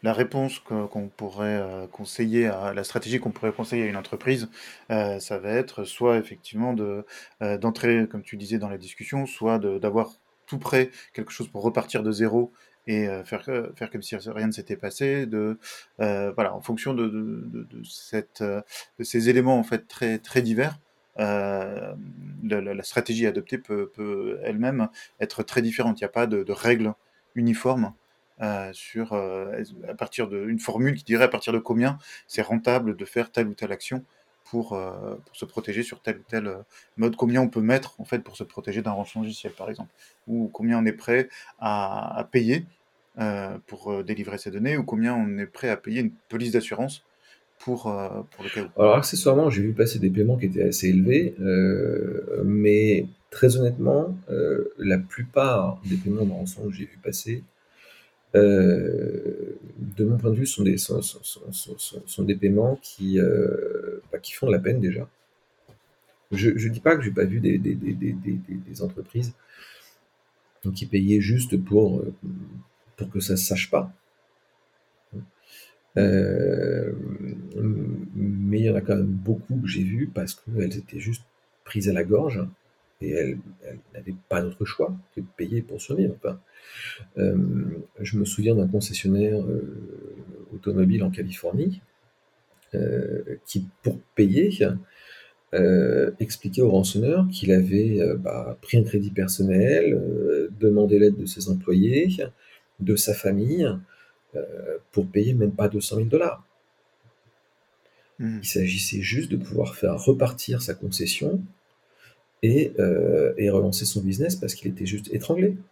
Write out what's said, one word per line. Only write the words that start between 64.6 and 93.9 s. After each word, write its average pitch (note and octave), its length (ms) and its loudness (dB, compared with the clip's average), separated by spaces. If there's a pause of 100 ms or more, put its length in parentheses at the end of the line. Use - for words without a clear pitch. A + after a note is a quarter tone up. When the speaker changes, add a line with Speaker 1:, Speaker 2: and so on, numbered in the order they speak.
Speaker 2:
déjà. F#2+ 300 -2 (1200)
Je, G2+ 220 4
je A2+ 140 0
dis A#2 120 -4
pas D#3+ 160 6
que C#3+ 60 -2
j'ai G2+ 100 -2
pas F#2+ 120 4
vu F#2+ 160 0
des, F#2+ 160 4
des, - 180 0
des, - 200 -4
des, - 180 -4
des, G2 200 -6
des, - 240 -6
des - 260 -12
entreprises A#2 500 -6 (1400)
qui F#2+ 100 -8
payaient G2+ 380 4
juste A2+ 340 2
pour, G2 440 4
euh, - 120 -6 (840)
pour F#2+ 100 -8
que G2+ 120 -4
ça F#2+ 180 0
se - 80 0
sache F#2 240 -2
pas. - 200 0 (2000)
Euh, F#2+ 960 2 (1200)
mais G2+ 440 0
il A2+ 80 4
y A2 40 4
en G#2 40 2
a G2 80 0
quand G2+ 140 0
même G2 100 2
beaucoup G2 500 0
que B2 120 -2
j'ai F#2+ 160 0
vues A2+ 280 -2
parce F#2 220 -6
qu'elles G2+ 420 -4
étaient G2+ 240 -10
juste A2+ 220 -4 (420)
prises G2+ 240 -2
à F#2+ 60 2
la F2 100 0
gorge G#2 400 0 (580)
et D#2 80 -4
elles, D2+ 280 -2 (240)
elles - 160 -16 (160)
n'avaient F#2+ 200 -12 (160)
pas F2+ 100 0
d'autre F2+ 240 -4
choix - 300 -2 (200)
que - 60 -8
de - 60 -10 (100)
payer A#2 240 -2
pour - 220 -10
survivre. C#3+ 340 0
Enfin, - 240 -6 (800)
euh, F#2+ 180 4 (640)
je G#2 160 -4
me G2+ 80 2
souviens G#2+ 300 2
d'un G2 120 4
concessionnaire, G2+ 760 2
euh, - 720 -8 (380)
automobile F#2+ 480 4
en F#2 80 0
Californie, F#2 720 -2 (920)
euh, - 720 -2
qui, - 220 -4 (160)
pour B2 160 0 (160)